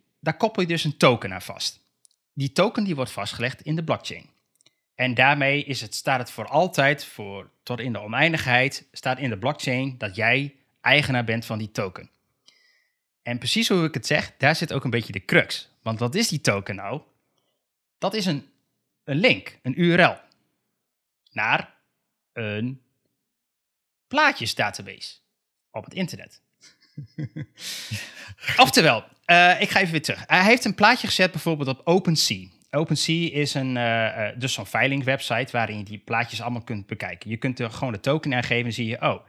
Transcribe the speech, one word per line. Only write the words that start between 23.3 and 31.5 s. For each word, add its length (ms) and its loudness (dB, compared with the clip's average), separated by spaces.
plaatjesdatabase 1080 -2
op 140 -10
het 80 -20
internet. 480 -8
<laughs> 1600 -10
Oftewel, 460 6
eh, 360 8
ik 80 0
ga 100 2
even 120 2
weer 100 0
terug. 260 -6
Hij 160 6
heeft 220 6
een 100 -2
plaatje 320 4
gezet 240 2
bijvoorbeeld 380 -2